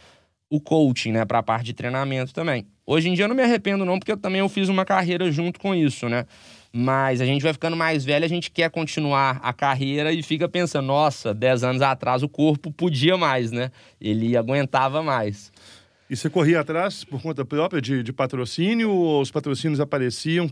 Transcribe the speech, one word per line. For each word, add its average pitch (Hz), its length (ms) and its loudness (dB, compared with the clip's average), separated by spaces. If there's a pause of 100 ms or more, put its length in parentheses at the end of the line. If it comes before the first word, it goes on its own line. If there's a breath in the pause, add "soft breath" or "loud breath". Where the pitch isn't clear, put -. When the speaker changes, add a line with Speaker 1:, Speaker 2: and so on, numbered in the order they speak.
(500 soft breath)
Speaker 1:
o 151 100 0
coaching, 143 520 2
né, 113 120 2
pra 113 180 0
parte 117 220 -2
de 117 80 -6
treinamento 131 640 -4
também. 151 320 -4 (180)
Hoje 165 240 2
em 185 60 2
dia 190 100 2
eu 208 40 2
não 240 60 -2
me 262 80 2
arrependo 202 440 2
não, 185 120 0
porque 214 140 -4
eu 208 60 -4
também 190 220 -2
eu 196 100 2
fiz 196 180 0
uma 190 160 2
carreira 180 480 0
junto 170 260 -2
com 196 160 -2
isso, 143 360 0
né? 120 160 -2 (440 loud breath)
Mas 131 520 2
a - 20 2
gente 135 180 2
vai 156 120 2
ficando 165 200 -4
mais 160 300 0
velho, 147 200 2
a 165 40 0
gente 170 220 -4
quer 165 200 0
continuar 139 720 0
a 123 100 -2
carreira 143 600 0
e 165 100 -2
fica 165 240 -2
pensando, 160 400 -2
"Nossa, 139 460 0
dez 123 320 2
anos 127 160 0
atrás 131 420 0
o 147 60 -2
corpo 151 420 0
podia 165 460 2
mais, 131 340 0
né? 120 200 -4 (280 soft breath)
Ele 110 380 0
aguentava 135 680 0
mais." 113 480 -4 (580 loud breath)
Speaker 2:
E 127 60 -8
você 147 160 -4
corria 165 300 4
atrás 170 420 -2
por 135 180 -12
conta 143 240 -6
própria 151 380 -2
de, 127 180 -2
de 120 120 -6
patrocínio 165 800 -2
ou 165 280 2
os 135 120 -4
patrocínios 147 480 -2
apareciam? 147 720 -2